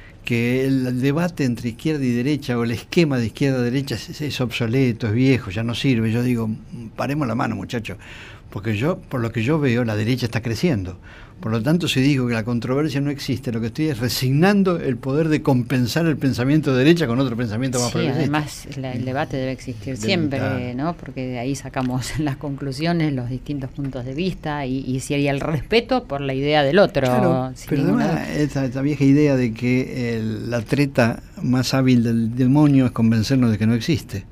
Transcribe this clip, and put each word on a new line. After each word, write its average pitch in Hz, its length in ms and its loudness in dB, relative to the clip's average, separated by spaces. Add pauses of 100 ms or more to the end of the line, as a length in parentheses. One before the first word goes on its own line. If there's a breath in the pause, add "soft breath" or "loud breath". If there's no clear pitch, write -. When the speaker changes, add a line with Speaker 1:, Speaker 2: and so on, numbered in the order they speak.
(260 loud breath)
Speaker 1:
que 120 400 0
el 127 360 0
debate 151 420 0
entre 120 260 -2
izquierda 147 360 -2
y 123 60 2
derecha 123 460 0
o 117 60 0
el 117 80 0
esquema 139 460 0
de 117 100 0
izquierda-derecha 135 680 0
es, 160 260 -10
es 147 200 -4
obsoleto, 120 680 0
es 104 60 0
viejo, 127 380 2
ya 110 120 -4
no 117 120 -4
sirve, 113 360 0
yo 120 120 0
digo, 117 260 0 (460)
paremos 139 320 -2
la 113 80 -2
mano, 120 220 -2
muchachos, 107 400 -8 (520 loud breath)
porque 104 280 -4
yo, 170 220 -2
por 139 200 -6
lo 113 120 -2
que 110 120 -2
yo 151 160 2
veo, 123 240 2
la 110 120 -2
derecha 117 320 0
está 113 140 -4
creciendo. 107 560 -2 (440 loud breath)
Por 110 100 -4
lo 113 100 0
tanto, 156 280 2
si 131 100 0
digo 131 280 2
que 120 80 0
la 110 100 -2
controversia 127 560 0
no 143 80 -2
existe, 135 420 -4
lo 113 80 -4
que 117 80 -2
estoy 156 200 -2
es 139 120 -2
resignando 165 800 2
el 139 160 -2
poder 139 320 0
de 151 140 2
compensar 127 640 2
el 156 100 2
pensamiento 139 560 2
de 127 140 4
derecha 170 200 6
con 117 140 0
otro 127 160 0
pensamiento 120 440 -2
más 120 80 2
Speaker 2:
Sí, 110 60 -2
Speaker 1:
progresista. 151 280 0
Speaker 2:
además, 143 460 -2 (100)
la, 131 160 -6
el 127 100 -4
debate 135 340 -2
debe 131 140 -2
existir 127 440 -8
Speaker 1:
Debe - 20 -8
Speaker 2:
siempre, 147 400 0
Speaker 1:
estar. 123 380 -2
Speaker 2:
¿no? 160 200 -2
Porque 131 320 -10
de 123 120 -6
ahí 131 160 -4
sacamos 127 640 -4
<laughs> - 20 -2
las 143 180 -2
conclusiones, 147 720 -2
los 123 180 -4
distintos 131 420 -6
puntos 135 340 -8
de 131 80 -8
vista 151 540 -4
y, 135 220 -4
y 131 120 -2
si 147 140 -4
hay 143 120 2
el 139 140 0
respeto 226 640 0
por 139 160 -6
la 139 120 -4
idea 147 300 2
del 147 160 4
otro, 160 280 4
Speaker 1:
Claro, 127 480 2
Speaker 2:
sin - 140 -16
Speaker 1:
pero 135 140 2
Speaker 2:
ninguna 147 220 4
Speaker 1:
además, 156 240 0
Speaker 2:
duda. 160 100 -4
Speaker 1:
esta, 139 260 0
esta 131 160 -4
vieja 143 220 0
idea 139 320 6
de 123 180 2
que 123 640 0
el, 110 340 -4
la 120 120 -2
treta 135 640 2 (180)
más 127 320 2
hábil 127 300 6
del 117 320 0
demonio 135 500 6
es 120 60 2
convencernos 113 600 4
de 107 60 2
que 110 100 2
no 117 60 4
existe. 120 580 -2